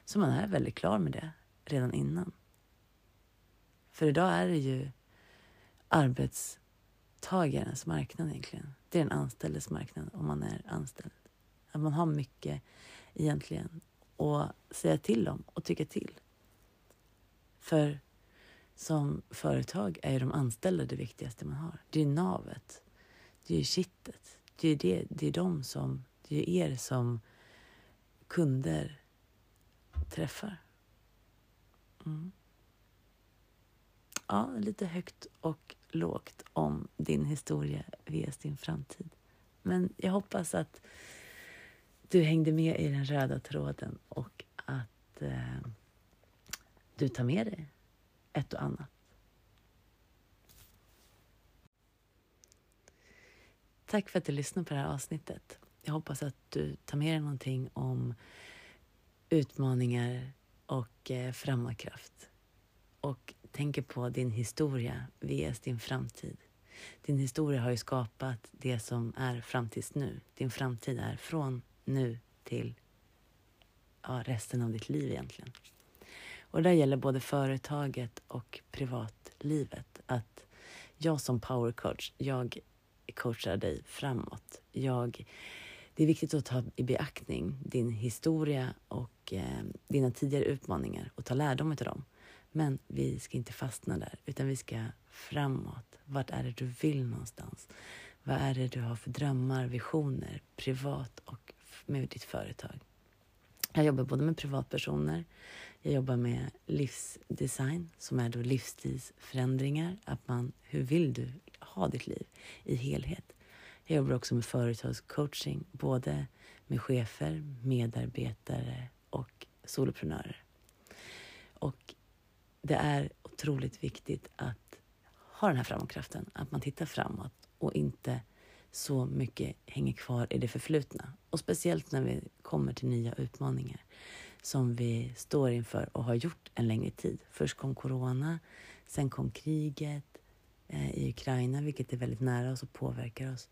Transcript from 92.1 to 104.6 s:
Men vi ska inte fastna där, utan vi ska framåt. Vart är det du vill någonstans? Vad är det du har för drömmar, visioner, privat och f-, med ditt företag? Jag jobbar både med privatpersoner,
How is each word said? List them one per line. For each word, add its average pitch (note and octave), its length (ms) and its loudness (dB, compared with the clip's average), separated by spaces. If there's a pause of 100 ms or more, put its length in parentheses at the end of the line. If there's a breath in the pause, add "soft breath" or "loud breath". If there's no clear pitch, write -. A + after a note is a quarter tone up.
Men D3 360 2
vi C3+ 320 0
ska - 180 -6
inte - 160 -4
fastna - 440 -4
där, - 280 -8
utan C3+ 220 -2
vi C3+ 80 0
ska A2+ 300 -6 (240)
framåt. - 960 -4
Vart C3+ 240 -2
är B2+ 140 -4
det B2+ 80 -2
du B2+ 140 -6
vill C3+ 400 0
någonstans? - 640 -8 (560 loud breath)
Vad C3+ 120 0
är C3+ 180 2
det B2+ 140 2
du B2 140 -2
har A#2 140 0
för - 140 -8
drömmar, C3 580 2
visioner, C#3 720 0 (140)
privat C3+ 680 -2
och - 280 -14 (100)
f-, - 220 -20
med C3+ 240 0
ditt - 140 -12
företag? - 560 -8 (960)
Jag D3+ 120 8
jobbar C3 180 6
både C3+ 200 2
med D#3+ 140 4
privatpersoner, C#3+ 880 0 (560 loud breath)